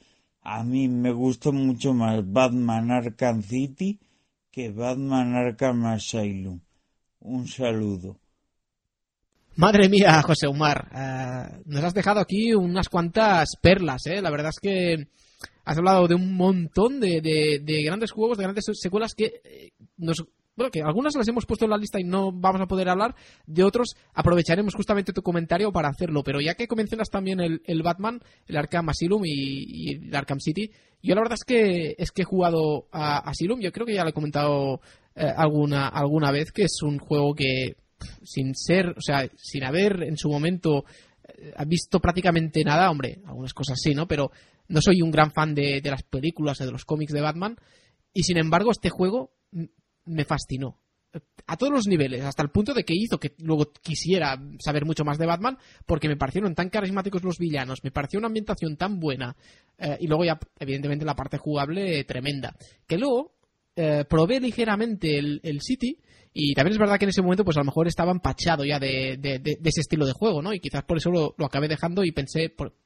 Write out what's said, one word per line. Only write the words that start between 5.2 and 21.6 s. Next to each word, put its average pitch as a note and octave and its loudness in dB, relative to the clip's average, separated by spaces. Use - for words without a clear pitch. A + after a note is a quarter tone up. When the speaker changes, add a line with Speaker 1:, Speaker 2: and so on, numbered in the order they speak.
Speaker 1:
Arkham B2 0
Asylum. G2+ -4
Un B2 -6
saludo. G#2 -4
Speaker 2:
Madre F#3+ 8
mía, F#3 8
José D#3 2
Omar, D3 0
eh, C3 -8
nos D3 -2
has F3 -2
dejado G#3 2
aquí G#3 2
unas F3+ 2
cuantas F3 2
perlas, F3+ 4
¿eh? F3+ -4
La F#3+ -2
verdad D3 -2
es D3+ -10
que F3 0
has D3+ -2
hablado F#3 6
de E3+ 6
un F#3 0
montón F#3 2
de, F3+ 0
de, D#3 2
de D3+ 0
grandes G3+ -2
juegos, A3+ 0
de G3 -2
grandes G3 -4
secuelas G#3 -4
que, A3 -2
eh, - -20
nos... E3 -4
Bueno, B3 -2
que D#3 -4
algunas A3+ 0
las A#3 0
hemos A#3 -2
puesto A3+ 0